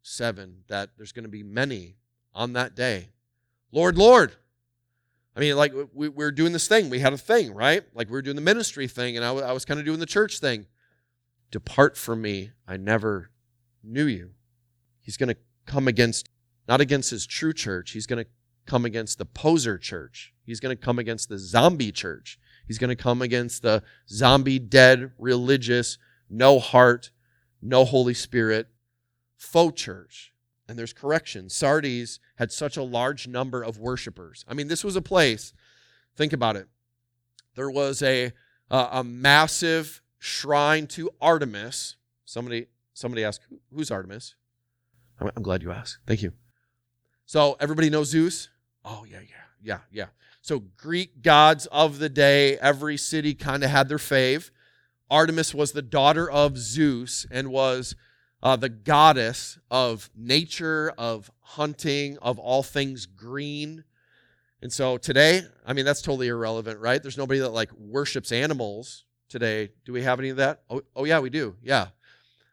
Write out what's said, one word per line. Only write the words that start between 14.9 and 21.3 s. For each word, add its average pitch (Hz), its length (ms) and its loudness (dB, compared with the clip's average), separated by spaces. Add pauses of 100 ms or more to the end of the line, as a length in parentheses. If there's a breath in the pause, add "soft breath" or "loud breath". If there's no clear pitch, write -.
He's - 160 -14
gonna 120 200 -2 (280)
come 135 220 -2
against, 117 420 0 (380)
not 127 140 4
against 135 300 0
his 110 140 -8
true 160 280 -4
church. 92 380 -8
He's 110 140 -10
gonna 117 200 -4 (400)
come 123 200 0
against 113 320 -6
the - 80 -10
poser 139 520 0
church. - 560 -14 (100)
He's 113 160 -12
gonna 127 160 -6
come 123 240 -2
against 113 300 -8
the 101 100 -10